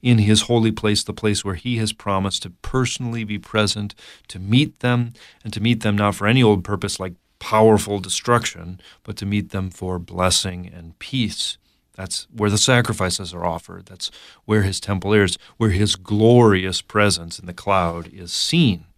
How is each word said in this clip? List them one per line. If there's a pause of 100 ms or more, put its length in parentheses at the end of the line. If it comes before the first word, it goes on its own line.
in
his
holy
place,
the
place
where
he
has
promised
to
personally
be
present, (340)
to
meet
them, (320)
and
to
meet
them
not
for
any
old
purpose
like (240)
powerful
destruction, (240)
but
to
meet
them
for
blessing
and
peace. (380)
That's
where
the
sacrifices
are
offered.
That's (360)
where
his
temple
is, (200)
where
his
glorious
presence
in
the
cloud
is
seen. (120)